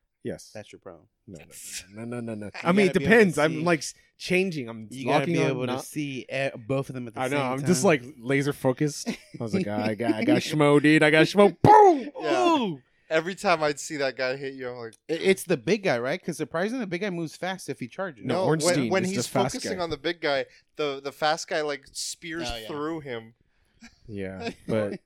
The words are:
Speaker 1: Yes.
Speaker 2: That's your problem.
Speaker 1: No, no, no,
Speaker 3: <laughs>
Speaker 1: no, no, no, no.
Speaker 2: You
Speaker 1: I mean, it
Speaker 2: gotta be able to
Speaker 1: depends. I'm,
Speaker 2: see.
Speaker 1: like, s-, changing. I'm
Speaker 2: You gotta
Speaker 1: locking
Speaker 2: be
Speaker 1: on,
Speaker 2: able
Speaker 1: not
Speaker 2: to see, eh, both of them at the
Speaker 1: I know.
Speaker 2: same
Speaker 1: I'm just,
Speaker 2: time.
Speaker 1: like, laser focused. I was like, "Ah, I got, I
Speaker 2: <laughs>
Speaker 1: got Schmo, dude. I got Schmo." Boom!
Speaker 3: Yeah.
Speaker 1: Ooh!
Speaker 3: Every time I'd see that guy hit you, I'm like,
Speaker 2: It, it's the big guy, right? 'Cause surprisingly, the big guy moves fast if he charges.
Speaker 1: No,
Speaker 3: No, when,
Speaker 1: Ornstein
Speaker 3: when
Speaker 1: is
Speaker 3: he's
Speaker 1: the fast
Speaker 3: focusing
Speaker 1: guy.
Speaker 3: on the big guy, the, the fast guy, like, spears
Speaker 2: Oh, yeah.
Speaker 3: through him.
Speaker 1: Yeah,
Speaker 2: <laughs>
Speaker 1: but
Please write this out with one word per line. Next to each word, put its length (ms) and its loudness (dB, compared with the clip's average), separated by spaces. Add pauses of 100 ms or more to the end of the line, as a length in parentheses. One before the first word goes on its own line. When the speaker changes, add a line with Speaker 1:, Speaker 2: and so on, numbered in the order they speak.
(240)
Speaker 1:
Yes. 300 -12
Speaker 2:
That's 180 -18
your 80 -20
problem. 260 -20 (200)
Speaker 1:
No, 140 -18
no, 60 -20 (500)
no, 100 -14
Speaker 3:
<laughs> 0 -
Speaker 1:
no, 140 -10
no, 20 -
no, 140 -8
no. 100 -12
Speaker 2:
You 60 -12 (120)
Speaker 1:
I 100 2
mean, 120 4
it 40 2
Speaker 2:
gotta 100 -2
be 60 -4
able 40 2
to 60 6
Speaker 1:
depends. 240 6
I'm, 140 2
Speaker 2:
see. 100 -4
Speaker 1:
like, 160 2
s-, 140 -12 (260)
changing. 500 -2
I'm 220 -14
Speaker 2:
You 140 -10
gotta 160 4
Speaker 1:
locking 120 0
Speaker 2:
be 100 0
Speaker 1:
on, 60 0
Speaker 2:
able 160 -4
Speaker 1:
not 140 -4
Speaker 2:
to 80 -10
see, 420 -8
eh, 220 -4 (160)
both 220 -2
of 60 -10
them 120 -10
at 80 -16
the 60 -4
Speaker 1:
I 60 0
know. 100 -2
Speaker 2:
same 160 0
Speaker 1:
I'm 120 -6
just, 160 4
Speaker 2:
time. 60 4
Speaker 1:
like, 160 4 (160)
laser 340 0
focused. 560 -2
I 80 -6 (260)
was 120 -4
like, 120 0
"Ah, 160 -2
I 120 -2
got, 180 0
I 100 -4
Speaker 2:
<laughs> 20 -2
Speaker 1:
got 180 2
Schmo, 360 4
dude. 220 6
I 80 6
got 160 6
Schmo." 380 4
Boom! 480 8 (100)
Speaker 3:
Yeah. 280 2 (100)
Speaker 1:
Ooh! 220 -4 (280)
Speaker 3:
Every 260 0
time 260 2
I'd 160 0
see 200 -8
that 180 -2
guy 220 -2
hit 160 -8
you, 160 -10
I'm 80 -10
like, 160 -12 (160)
Speaker 2:
It, 120 -4
it's 220 2
the 140 0
big 260 -2
guy, 160 2
right? 240 -4
'Cause 140 -8
surprisingly, 480 -4
the 20 -8
big 140 -8
guy 80 -4
moves 260 -6
fast 320 -8
if 140 -10
he 80 -10
charges. 340 -10
Speaker 1:
No, 120 -2
Speaker 3:
No, 60 0
when, 60 0 (160)
Speaker 1:
Ornstein 260 0
Speaker 3:
when 140 0
Speaker 1:
is 60 -4
Speaker 3:
he's 160 -4
Speaker 1:
the 40 -10
fast 260 -2
Speaker 3:
focusing 240 -6
Speaker 1:
guy. 40 -4
Speaker 3:
on 60 -4
the 80 -6
big 240 -6
guy, 240 -2 (320)
the, 260 -4
the 80 -8
fast 380 -2
guy, 100 -2
like, 320 -6
spears 580 -8
Speaker 2:
Oh, 60 -6
yeah. 120 -12
Speaker 3:
through 340 -6
him. 320 -10 (760)
Speaker 1:
Yeah, 520 -8
Speaker 2:
<laughs> 80 -20
Speaker 1:
but 380 -2